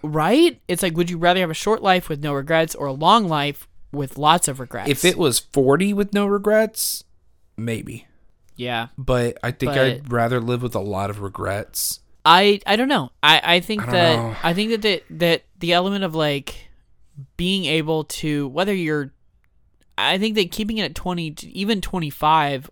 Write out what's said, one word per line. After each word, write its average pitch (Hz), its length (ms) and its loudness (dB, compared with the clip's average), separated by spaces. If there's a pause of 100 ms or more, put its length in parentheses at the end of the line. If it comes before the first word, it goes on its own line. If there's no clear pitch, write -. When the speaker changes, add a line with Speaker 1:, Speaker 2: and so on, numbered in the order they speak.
Speaker 1:
right? 180 640 2
It's 175 160 -2
like, 170 140 -2
would 175 120 0
you 175 80 -6
rather 175 220 4
have 175 100 0
a 160 60 -6
short 220 260 -2
life 185 280 2
with 147 120 -6
no 147 120 -2
regrets 160 420 0
or 143 120 -6
a 139 60 -4
long 185 340 4
life 143 400 -4 (240)
with 139 260 -8
lots 156 300 4
of 135 120 -6
regrets? 117 300 -6
Speaker 2:
If - 160 2
it 180 120 4
was 143 220 2
forty 156 540 2
with 202 200 -2
no 202 140 0
regrets, 214 800 0 (520)
maybe. 117 480 -8 (500)
Speaker 1:
Yeah. 120 320 -6 (100)
Speaker 2:
But 123 440 -2
I 120 100 -4
think 135 200 -4
Speaker 1:
But 139 80 0
Speaker 2:
I'd 131 320 0
rather 120 300 0
live 120 200 -2
with 120 140 -6
a 104 60 -2
lot 101 280 -4
of 101 120 -10
regrets. 98 800 -6 (240)
Speaker 1:
I, 196 420 8
I 196 80 4
don't 254 140 0
know. 233 220 0 (120)
I, 151 200 6
I 175 180 4
think 208 220 -6
Speaker 2:
I - 20 -6
don't 123 80 -2
Speaker 1:
that 170 240 4
Speaker 2:
know. 113 260 -4
Speaker 1:
I 165 100 0
think 214 180 -2
that 214 100 -2
the, 208 300 0
that 165 320 0 (160)
the 170 140 -2
element 196 300 0
of, 165 100 -4
like, 147 540 -4 (720)
being 185 280 0
able 156 380 0
to, 147 460 -4
whether 185 240 -2
you're, 151 380 -4 (840)
I 143 200 0
think 214 180 -2
that 185 160 0
keeping 220 260 -6
it 208 60 -4
at 156 120 -8
twenty, 175 360 -6
to - 180 -18
even 196 320 -4
twenty-five 151 920 -2